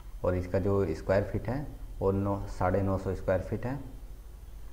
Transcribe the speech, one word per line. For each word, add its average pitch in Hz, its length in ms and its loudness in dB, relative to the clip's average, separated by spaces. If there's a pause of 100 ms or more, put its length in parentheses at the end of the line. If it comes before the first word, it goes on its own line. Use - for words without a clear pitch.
(240)
और 90 120 4
इसका 90 240 0
जो 98 260 4 (100)
स्क्वायर 98 280 4
फीट - 260 -2
है 139 160 -2 (340)
वो 98 120 4
नौ, 98 280 2 (100)
साढ़े 92 320 2
नौ 95 160 2
सौ 95 180 -2
स्क्वायर 92 260 2
फीट 107 240 -4
है। 135 140 -2 (920)